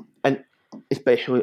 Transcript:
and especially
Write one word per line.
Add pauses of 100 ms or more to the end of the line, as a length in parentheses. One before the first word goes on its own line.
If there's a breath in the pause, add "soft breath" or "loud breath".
(220)
and (460)
especially